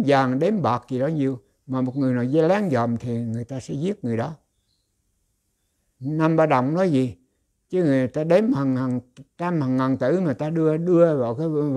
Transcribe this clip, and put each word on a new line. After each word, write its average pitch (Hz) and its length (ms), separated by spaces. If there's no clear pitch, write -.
vàng, 135 340
đếm 190 220
bạc 120 280
gì 127 100
đó 135 80
nhiều, 135 320
mà 131 140
một 127 160
người 131 160
nào 123 100
dây 156 260
lén 202 220
dòm 120 260
thì 117 240
người 117 220
ta 131 160
sẽ 160 140
giết 170 300
người 117 140
đó. 160 160
Năm 156 360
Ba 160 100
Đồng 135 280
nói 180 180
gì? 131 260
Chứ 185 140
người 135 240
ta 151 160
đếm 196 300
hàng, 269 220
hàng 127 240
trăm, 170 240
hàng 131 160
ngàn 131 200
tử 156 240
mà 160 120
ta 151 160
đưa, 156 280
đưa 170 400
vào 123 180
cái 160 120